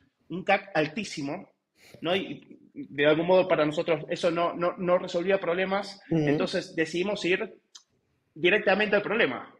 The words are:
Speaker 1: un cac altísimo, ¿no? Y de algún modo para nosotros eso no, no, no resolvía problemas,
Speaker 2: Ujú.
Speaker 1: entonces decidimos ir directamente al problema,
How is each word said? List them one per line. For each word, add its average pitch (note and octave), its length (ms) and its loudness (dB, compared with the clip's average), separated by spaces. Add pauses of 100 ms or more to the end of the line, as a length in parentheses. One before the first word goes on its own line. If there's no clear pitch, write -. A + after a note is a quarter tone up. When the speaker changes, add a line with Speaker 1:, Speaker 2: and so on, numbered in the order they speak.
(300)
Speaker 1:
un F3 140 -8
cac G3 300 0
altísimo, D3+ 800 -6 (500)
¿no? E3+ 140 -2
Y - 440 -8 (140)
de C#3+ 320 -2
algún D#3 220 4
modo F#3 200 6
para D#3 180 4
nosotros D#3 440 -2
eso F3 220 0
no, E3+ 220 0
no, F3 240 -2
no F3+ 200 2
resolvía F#3 420 0
problemas, F#3+ 720 -4
Speaker 2:
Ujú. D#3 180 2
Speaker 1:
entonces D#3+ 480 -2
decidimos F3 500 -2
ir F#3+ 280 -2 (800)
directamente G3+ 640 2
al G3 80 4
problema, D3+ 560 -2